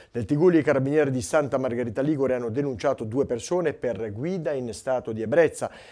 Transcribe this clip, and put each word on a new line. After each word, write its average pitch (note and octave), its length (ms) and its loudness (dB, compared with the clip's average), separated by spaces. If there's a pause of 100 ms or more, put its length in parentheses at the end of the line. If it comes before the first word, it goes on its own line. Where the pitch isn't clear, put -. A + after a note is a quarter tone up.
(120)
Nel A#2+ 120 -6
Tigullio D#3 380 4
i - 20 0
carabinieri C#3 480 2
di B2+ 100 -2
Santa C#3+ 360 0
Margherita B2 440 -2
Ligure C3+ 340 2
hanno B2 120 -4
denunciato C3+ 560 -2
due A#2 220 0
persone D3 480 -2
per A2 400 -4
guida D#3 400 -4
in B2 200 -6
stato B2 380 -4
di A2 100 -4
ebbrezza. B2 480 2 (220)